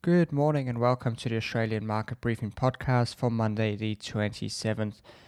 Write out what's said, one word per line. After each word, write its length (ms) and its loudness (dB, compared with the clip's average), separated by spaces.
Good 240 4
morning 380 2
and 100 -2
welcome 380 2
to 100 -6
the 80 0
Australian 500 0
Market 360 -4
Briefing 300 -2
Podcast 640 0
for 140 0
Monday, 460 0
the 200 -4
twenty-seventh 1040 -4